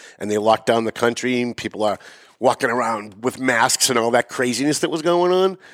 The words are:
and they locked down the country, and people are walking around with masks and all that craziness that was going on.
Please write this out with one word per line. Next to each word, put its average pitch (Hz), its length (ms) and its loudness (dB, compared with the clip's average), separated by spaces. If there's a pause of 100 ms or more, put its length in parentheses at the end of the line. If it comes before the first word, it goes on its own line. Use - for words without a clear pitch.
(200)
and 104 100 -6
they 104 80 0
locked 107 280 2
down 113 180 2
the 110 80 -2
country, 123 500 -2
and 120 140 -4
people 104 280 -6
are 101 140 0 (420)
walking 123 300 0
around 110 540 -4
with 127 160 -2
masks 127 500 2
and 120 80 0
all 117 140 2
that 120 160 2
craziness 127 520 -2
that 170 120 -2
was 160 100 -4
going 175 300 2
on. 185 260 2 (160)